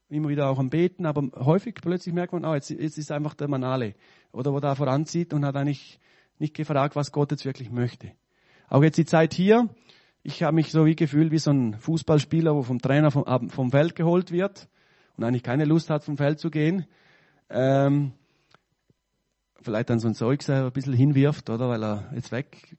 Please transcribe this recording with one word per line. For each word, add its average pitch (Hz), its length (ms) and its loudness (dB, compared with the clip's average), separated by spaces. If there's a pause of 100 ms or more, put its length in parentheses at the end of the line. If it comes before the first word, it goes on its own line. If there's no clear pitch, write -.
immer 151 220 -4
wieder 143 180 0
auch 135 100 0
am 131 120 -2
Beten, 175 340 -2
aber 143 240 -2 (160)
häufig 185 300 2
plötzlich 175 400 -6
merkt 175 180 -4
man, 170 140 -6
oh, 160 80 0
jetzt, 139 160 -6
jetzt 151 260 -6
ist 151 160 -10
einfach 147 220 -6
der 143 140 -6
Manale, 131 460 -4 (380)
oder 139 220 -4
wo 143 60 -2
da 139 140 -2
voranzieht 151 600 -2
und 143 100 0
hat 139 120 -4
eigentlich 143 440 -6 (380)
nicht 151 160 -6
gefragt, 147 420 -2
was 143 160 -4
Gott 147 200 0
jetzt - 120 -6
wirklich 135 260 -10
möchte. 120 420 -4 (560)
Auch 139 140 6
jetzt 156 140 4
die 165 80 4
Zeit 160 300 4
hier, 214 340 4 (540)
ich 147 200 -8
habe 156 120 2
mich 160 160 2
so 156 160 4
wie 160 100 4
gefühlt 156 360 2
wie 160 60 2
so 151 120 0
ein 123 280 2
Fußballspieler, 160 760 0
wo 143 80 0
vom 120 180 -4
Trainer 143 300 4
vom, 139 140 0
ab, 123 240 0
vom 127 220 -2
Feld 151 240 4
geholt 175 380 0
wird 196 360 -4 (480)
und 110 80 -6
eigentlich 120 180 -2
keine 135 220 0
Lust 160 260 2
hat, 151 140 -2
vom 147 120 -6
Feld 147 240 0
zu 165 100 -4
gehen. 156 360 0 (640)
Ähm, 139 640 2 (1500)
vielleicht 117 300 -4
dann 113 100 0
so 113 80 -2
ein 107 60 -2
Zeug 127 340 -2
ein 135 240 0
bisschen 135 220 -4
hinwirft, 139 560 2
oder, 120 180 -4
weil 110 160 -4
er 104 300 -6
jetzt - 180 -10
weg - 460 -12